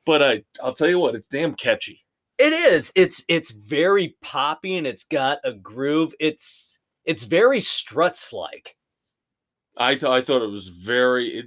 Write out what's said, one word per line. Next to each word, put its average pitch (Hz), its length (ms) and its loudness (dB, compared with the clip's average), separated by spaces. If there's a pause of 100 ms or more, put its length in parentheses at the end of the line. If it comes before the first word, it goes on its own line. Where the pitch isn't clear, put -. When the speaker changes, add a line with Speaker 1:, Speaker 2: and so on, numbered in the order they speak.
Speaker 1:
But 156 160 2
I, 127 220 2 (180)
I'll 127 120 -6
tell 151 160 0
you 180 100 2
what, 139 160 0
it's 110 140 -12
damn 147 260 -4
catchy. - 500 -4 (340)
Speaker 2:
It 302 140 6
is. 277 440 2
It's, - 320 2
it's 165 240 -2
very 156 680 0
poppy 156 560 -4
and 165 80 -4
it's 123 200 -8
got 139 400 0
a 127 80 -4
groove. 135 640 -2
It's, - 640 -6 (240)
it's - 180 -4
very 202 380 2
Struts-like. - 1120 -4 (1000)
Speaker 1:
I 127 180 2
th-, 131 160 -8
I 127 120 4
thought 127 200 0
it 107 80 -4
was 101 160 -12
very, 120 600 0
it, 117 180 -10